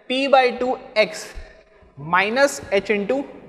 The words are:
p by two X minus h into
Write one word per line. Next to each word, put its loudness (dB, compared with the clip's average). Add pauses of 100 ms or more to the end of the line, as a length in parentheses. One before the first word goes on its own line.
(100)
p 0
by 6 (160)
two -2 (220)
X -2 (760)
minus 0 (140)
h 0
into 0 (320)